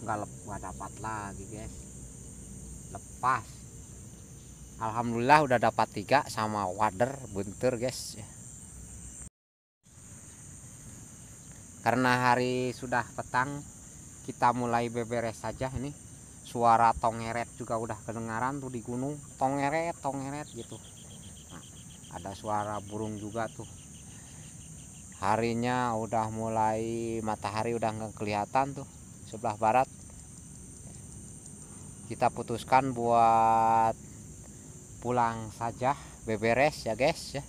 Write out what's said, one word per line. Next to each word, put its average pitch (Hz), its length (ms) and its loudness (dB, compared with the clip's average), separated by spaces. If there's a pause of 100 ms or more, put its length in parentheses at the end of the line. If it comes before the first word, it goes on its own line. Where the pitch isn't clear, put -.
nggak 107 160 0
lep-, - 240 -10
nggak 98 240 -8
dapat 95 220 -10 (100)
lagi, 101 480 -6
guys. 107 240 -10 (1200)
Lepas. - 500 0 (1300)
Alhamdulillah 117 640 6
udah 127 160 4
dapat 113 320 4
tiga 123 400 4
sama 107 400 2
wader 107 480 2 (160)
bunter, 101 400 0
guys. 123 400 -4 (3750)
Karena 123 480 6
hari 127 400 4
sudah 123 320 -2 (160)
petang, 131 400 0 (720)
kita 120 240 4
mulai 120 320 2
beberes 117 560 -2
saja 127 320 -4
ini. 131 160 -4 (560)
Suara 117 480 8
tongeret 113 640 0
juga 117 180 -2
udah 113 300 -2
kedengaran 117 560 -2
tuh 127 80 -6
di 123 100 -6
gunung, 127 380 -2 (180)
tongeret, 143 640 2
tongeret 139 560 -4
gitu. 113 240 -10 (720)
Nah, - 140 -14 (500)
ada 90 180 -8
suara 104 480 -2
burung 107 380 -6
juga 107 320 -4
tuh. 110 180 -14 (1500)
Harinya 117 800 2
udah 110 320 2
mulai, 113 960 0
matahari 110 480 0
udah 113 160 2
nggak 107 240 -6
kelihatan 113 640 0
tuh 135 100 -10 (400)
sebelah 107 320 -4
barat. 113 280 6 (2250)
Kita 117 240 2
putuskan 123 640 2
buat 113 960 8 (1120)
pulang 113 480 2
saja, 117 400 0 (320)
beberes 117 640 4
ya, 110 80 0
guys, 135 400 2
ya. 139 120 -6